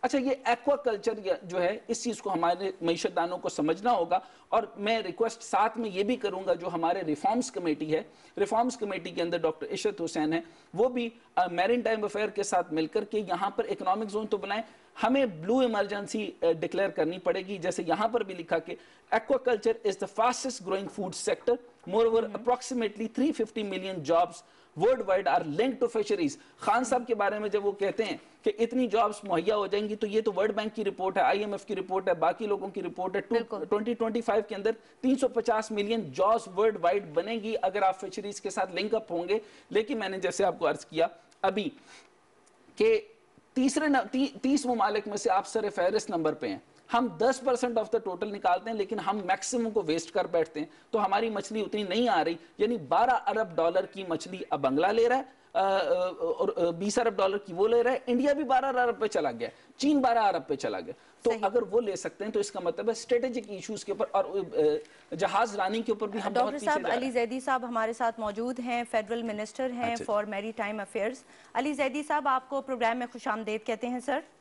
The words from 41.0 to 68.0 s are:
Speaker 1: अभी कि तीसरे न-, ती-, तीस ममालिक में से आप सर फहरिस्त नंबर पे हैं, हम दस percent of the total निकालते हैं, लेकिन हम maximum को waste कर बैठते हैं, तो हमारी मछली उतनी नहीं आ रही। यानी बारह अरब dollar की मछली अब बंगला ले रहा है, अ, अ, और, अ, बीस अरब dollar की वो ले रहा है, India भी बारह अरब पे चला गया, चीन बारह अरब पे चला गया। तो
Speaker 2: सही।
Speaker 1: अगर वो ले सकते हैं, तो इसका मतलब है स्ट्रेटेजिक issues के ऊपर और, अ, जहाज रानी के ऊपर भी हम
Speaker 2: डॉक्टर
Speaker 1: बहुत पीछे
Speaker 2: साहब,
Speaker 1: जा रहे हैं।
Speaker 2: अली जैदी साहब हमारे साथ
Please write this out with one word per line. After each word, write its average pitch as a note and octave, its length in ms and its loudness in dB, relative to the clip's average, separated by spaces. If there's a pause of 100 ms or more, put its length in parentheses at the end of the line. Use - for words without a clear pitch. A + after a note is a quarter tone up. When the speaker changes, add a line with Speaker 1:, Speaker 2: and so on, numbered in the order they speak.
Speaker 1:
अभी F#3+ 200 0 (1120)
कि G#4 380 4 (380)
तीसरे C#4+ 340 2
न-, C4 140 4
ती-, B3+ 380 -2
तीस C4+ 260 2
ममालिक G#3+ 420 0
में G#3 80 -6
से G3+ 140 0
आप F#3+ 140 4
सर G#3 260 -2
फहरिस्त G3 400 0
नंबर D#3 240 0
पे B2+ 120 -6
हैं, G2 160 -6 (300)
हम A#3 300 0
दस C4 220 2
percent B3 300 0
of G#3+ 160 0
the A3+ 100 2
total G3+ 320 -6
निकालते G3 380 0
हैं, A3 60 -4
लेकिन G#3 220 -2
हम G3 180 -2
maximum G#3 540 -2
को G#3 120 0
waste D#3+ 280 -2
कर F3+ 160 0
बैठते E3 340 0
हैं, D#3+ 100 -6 (220)
तो A3+ 60 2
हमारी G#3 320 2
मछली G#3+ 320 -4
उतनी G#3 220 -4
नहीं A3 240 0
आ F#3 140 4
रही। E3+ 160 0 (220)
यानी A3+ 160 2
बारह F#3 360 2
अरब G#3 440 0
dollar F3 300 2
की G3 240 -10
मछली F3+ 320 -4 (100)
अब D3 80 -2
बंगला C#3 300 4
ले A3+ 180 4
रहा B3+ 100 4
है, - 220 -8 (140)
अ, - 40 2
अ, F3+ 600 2
और, E3 380 0
अ, F3 120 4
बीस G3 280 -2
अरब A3+ 180 2
dollar G3 220 2
की G3 140 -8
वो F#3 140 4
ले A#3 160 6
रहा B3 120 4
है, - 140 -4
India C4+ 260 4
भी D4+ 100 0
बारह C4 240 4
अरब B3 320 2
पे G#3+ 80 0
चला D#3 220 0
गया, A#2 180 -6 (300)
चीन C#4+ 220 4
बारह A#3 200 4
अरब F3 280 2
पे D3 80 0
चला G2+ 240 -2
गया। F2 140 -10 (300)
तो A#3 60 4
Speaker 2:
सही। A3+ 140 -2
Speaker 1:
अगर G#3+ 200 2
वो G3+ 160 2
ले G3+ 160 -2
सकते - 280 -8
हैं, G#3+ 80 -6
तो G#3+ 80 2
इसका G3+ 200 -4
मतलब F3 280 -2
है A#3 60 0
स्ट्रेटेजिक A#3 580 -2
issues G3+ 320 -10
के G3+ 80 -6
ऊपर G3+ 120 0
और, F3+ 460 0 (640)
अ, - 40 -8
जहाज G3 400 0
रानी G3+ 260 0
के A3+ 100 -2
ऊपर G#3+ 140 -2
भी G3+ 120 -6
हम G3 60 -4
Speaker 2:
डॉक्टर G3+ 160 0
Speaker 1:
बहुत B3+ 120 2
पीछे C#4+ 140 -4
Speaker 2:
साहब, D4+ 160 2
Speaker 1:
जा - 60 -2
रहे A#3 80 2
हैं। B3 60 -2
Speaker 2:
अली C4 80 -2
जैदी A#3+ 300 -2
साहब C4 240 -2
हमारे A3+ 280 -2
साथ A3+ 280 -2